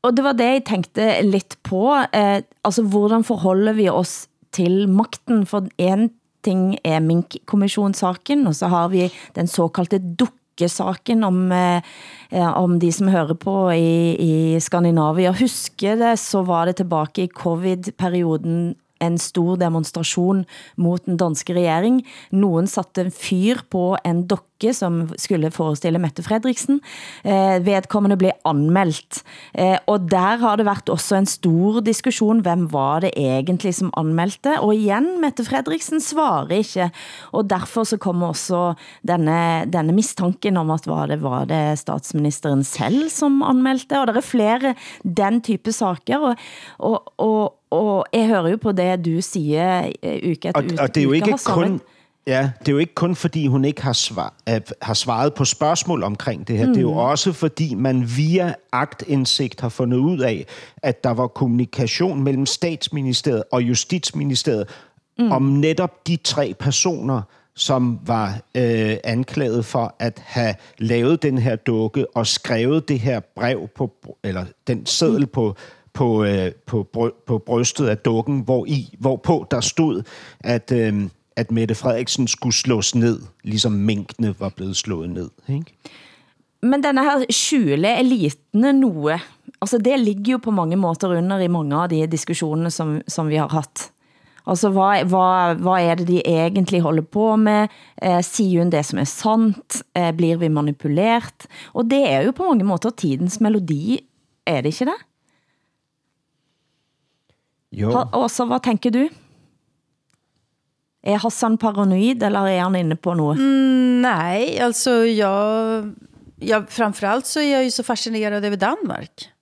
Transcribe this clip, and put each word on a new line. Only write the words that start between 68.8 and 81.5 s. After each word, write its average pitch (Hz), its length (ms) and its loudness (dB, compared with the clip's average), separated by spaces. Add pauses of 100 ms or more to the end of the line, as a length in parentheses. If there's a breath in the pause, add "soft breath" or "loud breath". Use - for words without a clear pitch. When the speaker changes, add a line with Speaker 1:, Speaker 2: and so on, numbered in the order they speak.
Speaker 2:
anklaget 120 600 -2
for 117 340 -2
at 120 260 -4
have 113 300 -2 (220 loud breath)
lavet 120 460 2
den 135 140 2
her 117 180 0
dukke 110 500 -2 (120)
og 113 100 0
skrevet 127 600 -2
det 139 120 0
her 120 200 -2 (160)
brev 107 400 -4
på 127 160 -6 (140)
br-, - 180 -20
eller 92 220 -6 (220)
den 113 180 -4
seddel 165 360 0
Speaker 1:
Mm. 135 120 0
Speaker 2:
på, 107 220 0 (380 loud breath)
på, 113 300 2
øh, 95 280 0 (160)
på 107 160 -2 (140)
bry-, 117 140 0 (160)
på 113 100 0
brystet 120 500 0
af 104 100 0
dukken, 120 420 0
hvor 120 260 0
i, - 340 -6
hvorpå 131 520 -2
der 156 100 -2
stod, 120 420 -2 (360 loud breath)
at, 120 320 -4
øh, 113 220 0 (420)
at 113 160 -4